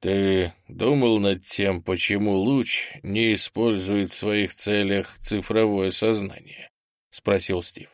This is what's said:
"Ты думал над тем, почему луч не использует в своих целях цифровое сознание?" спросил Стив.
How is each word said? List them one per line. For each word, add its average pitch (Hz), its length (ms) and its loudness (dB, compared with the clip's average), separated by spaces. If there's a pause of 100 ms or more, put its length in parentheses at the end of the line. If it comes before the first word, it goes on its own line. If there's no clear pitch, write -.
"Ты 95 520 2 (140)
думал 120 520 2
над 98 260 0
тем, 95 380 -2
почему 101 500 0
луч 117 580 0 (120)
не 110 320 2
использует 101 760 0
в - 40 -12
своих 104 380 0
целях 101 680 -2
цифровое 104 720 0
сознание?" - 800 -4 (400)
спросил 95 520 -2
Стив. - 320 -14